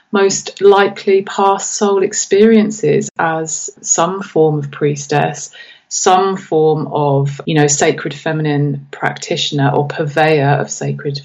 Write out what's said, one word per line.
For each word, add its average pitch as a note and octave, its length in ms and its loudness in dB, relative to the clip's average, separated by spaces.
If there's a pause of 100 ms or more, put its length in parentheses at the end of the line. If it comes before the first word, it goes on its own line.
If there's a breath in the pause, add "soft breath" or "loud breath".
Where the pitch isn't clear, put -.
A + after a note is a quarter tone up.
(120 loud breath)
most G3 480 -2
likely G3 640 4
past G3 500 0
soul G3 300 0
experiences G3+ 1080 2 (100)
as E3 520 -4 (100)
some F3+ 420 -2
form D#3 360 2
of C#3+ 120 -8
priestess, D3 800 -2 (380 loud breath)
some F#3+ 480 2
form D#3 540 0
of, C#3 560 0
you E3 80 -2
know, D3 140 6
sacred D#3 440 0
feminine D3 760 -2
practitioner C#3+ 800 -4
or C#3+ 160 0
purveyor D3+ 720 0
of - 80 -4
sacred C#3+ 560 -6